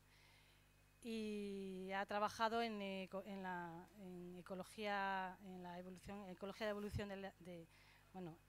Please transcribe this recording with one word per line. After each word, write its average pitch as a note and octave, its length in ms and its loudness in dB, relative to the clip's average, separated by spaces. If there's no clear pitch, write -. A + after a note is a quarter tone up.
y G3+ 920 0
ha G3+ 100 4
trabajado G#3+ 560 6
en A3 180 2
eco-, F#3+ 460 0
en G3 160 -4
la, F3 460 -2
en F3+ 360 -6
ecología, F#3+ 960 2
en F#3 180 -6
la F3 160 -4
evolución, F#3 500 -6
ecología G3 380 -2
de G#3 40 4
evolución G#3 380 0
de G3 60 -2
la, G3 240 -4
de, F3 260 -10
bueno, F3 240 -4